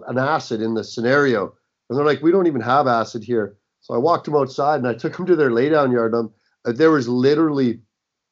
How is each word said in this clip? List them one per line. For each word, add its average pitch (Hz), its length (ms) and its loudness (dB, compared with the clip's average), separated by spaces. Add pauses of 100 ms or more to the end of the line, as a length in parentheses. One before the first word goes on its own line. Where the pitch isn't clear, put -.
an 127 120 -6
acid 135 440 -2
in 113 120 -2
the 107 100 -4
scenario. 123 720 0 (340)
And 123 100 -4
they're 147 80 0
like, 143 160 0
"We 165 100 4
don't 185 140 4
even 139 140 -2
have 131 260 2
acid 113 380 -2
here." 107 320 -4 (240)
So - 140 -10
I 120 40 -2
walked 160 260 0
them 151 100 -4
outside 143 420 0
and 127 120 -2
I 117 60 -2
took 160 220 -8
them 180 100 -8
to 180 100 4
their 143 140 2
laydown 139 420 2
yard. 113 200 0
Um, 117 200 -2 (320)
uh, 120 80 -2
there 156 180 4
was 135 180 0
literally 135 720 2 (520)